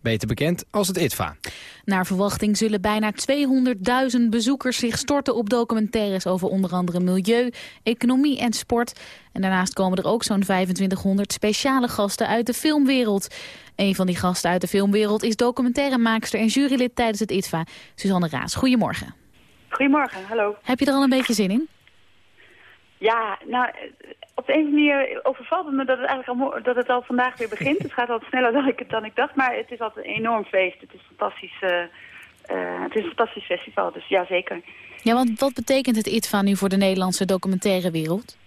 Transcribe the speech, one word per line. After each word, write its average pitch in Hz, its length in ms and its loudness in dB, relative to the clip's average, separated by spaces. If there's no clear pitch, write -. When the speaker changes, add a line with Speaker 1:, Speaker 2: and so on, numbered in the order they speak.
Speaker 1:
beter 110 260 -2
bekend 151 420 0
als 202 180 0
het 185 80 -4
itfa. 113 400 -2
Speaker 2:
Naar 185 220 0
verwachting 202 500 0
zullen 214 240 0
bijna 214 320 0
tweehonderdduizend 254 1160 2
bezoekers 240 480 0
zich 226 200 -2
storten 277 360 0
op 208 160 -2
documentaires... 220 760 0
over 185 220 0
onder 190 240 0
andere 180 280 0
milieu, 190 520 2
economie 254 560 2
en 233 140 0
sport. 240 480 -2
En - 80 -6
daarnaast 185 320 2
komen 185 260 0
er 185 80 -2
ook 220 160 2
zo'n 196 220 0
vijfentwintighonderd 190 880 0
speciale 247 560 0
gasten 202 400 0
uit 226 180 0
de 247 80 -2
filmwereld. 262 800 2
Een 196 180 2
van 185 120 2
die 180 100 0
gasten 180 340 0
uit 180 100 2
de 185 80 -2
filmwereld 208 540 2
is 220 140 0
documentairemaakster 240 1040 2
en 226 60 2
jurylid 247 500 2
tijdens 226 240 0
het 214 100 -4
itfa, 175 340 -2
Suzanne 185 340 0
Raas. - 260 -6
Goedemorgen. 226 680 0
Speaker 3:
Goedemorgen, 269 600 0
hallo. 208 340 -2
Speaker 2:
Heb 254 160 -2
je 277 80 2
er 285 60 2
al 269 100 4
een 277 60 4
beetje 262 240 2
zin 202 180 2
in? 269 180 0
Speaker 3:
Ja, 220 480 0
nou, 247 240 0
op - 120 -6
de - 60 0
een 302 60 4
of 311 80 2
andere 285 40 0
manier 285 520 2
overvalt 302 440 -2
het 277 80 -4
me 269 100 0
dat 254 140 0
het 254 80 -4
eigenlijk 262 220 -4
al 247 180 -2
mo-, - 160 -6
dat 247 140 0
het 247 120 -2
al 247 140 2
vandaag 247 340 0
weer 226 120 -6
begint. 269 340 -2
Speaker 2:
<laughs> - 0 -
Speaker 3:
Het - 100 -8
gaat 247 160 -2
al 233 200 -2
sneller 254 240 2
dan 269 160 2
ik, 247 220 -4
dan 220 140 -4
ik 214 120 -8
dacht, 269 180 0
maar 254 220 0
het 220 140 -8
is 240 80 -12
altijd 220 280 -8
een - 60 -8
enorm 220 320 0
feest. 185 360 0
Het - 140 -20
is 190 120 -20
fantastisch, - 540 -8
eh, 175 220 0
eh, 180 1000 -8
het - 120 -8
is 220 80 0
een 170 120 -6
fantastisch 226 300 -4
festival, 180 480 -4
dus - 160 -16
ja, 180 180 0
zeker. 180 340 -4
Speaker 2:
Ja, 226 120 2
want 240 260 2
wat 269 140 0
betekent 254 420 2
het 214 100 0
itfa 214 360 0
nu 196 140 4
voor 196 120 0
de 190 80 2
Nederlandse 190 480 2
documentairewereld? 185 1120 0